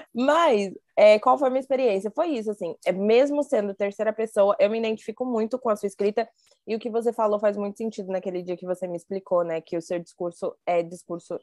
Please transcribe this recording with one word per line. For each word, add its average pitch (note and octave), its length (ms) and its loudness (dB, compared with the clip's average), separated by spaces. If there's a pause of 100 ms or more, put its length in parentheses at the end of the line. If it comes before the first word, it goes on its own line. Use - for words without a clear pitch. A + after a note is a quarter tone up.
(140)
Mas, B3+ 600 2 (240)
é, G#3+ 220 8
qual C4 180 4
foi C#4 100 2
a B3 40 0
minha C4 100 0
experiência? A3+ 500 0
Foi D#4+ 160 0
isso, A3+ 240 -2
assim, F3 240 -8 (100)
é, F#3 60 0
mesmo A#3+ 520 4
sendo G#3 300 -2
terceira G#3 380 -4
pessoa, G#3 480 0
eu G3+ 100 4
me A3+ 80 -4
identifico A3 480 -4
muito A3+ 320 -4
com B3+ 120 -4
a G#3 80 2
sua G#3 100 -4
escrita, G3+ 400 -2 (400)
e G#3+ 80 -4
o A3 40 -4
que A3+ 100 -6
você A#3 240 -2
falou G#3 260 0
faz G#3 160 0
muito G3+ 220 -6
sentido A3 340 -8
naquele F#3 320 -4
dia F3 140 -6
que F3+ 80 -14
você F3+ 220 -6
me E3+ 100 -6
explicou, F#3 460 -2
né, E3 180 -4
que E3+ 160 -6
o E3+ 40 -4
seu F3 180 -4
discurso F3 540 -8 (120)
é E3+ 180 0
discurso F3 600 -12